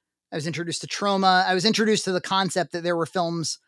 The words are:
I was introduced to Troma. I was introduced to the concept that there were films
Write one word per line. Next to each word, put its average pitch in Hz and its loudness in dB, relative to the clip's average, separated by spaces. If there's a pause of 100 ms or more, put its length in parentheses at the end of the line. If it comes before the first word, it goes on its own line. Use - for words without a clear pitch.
(320)
I - -8
was 151 -6
introduced 165 -6
to 151 -10
Troma. 190 4
I 185 2
was 180 0
introduced 220 2
to 190 -2
the 180 0
concept 190 -2
that 170 -6
there 175 0
were 165 0
films 170 -4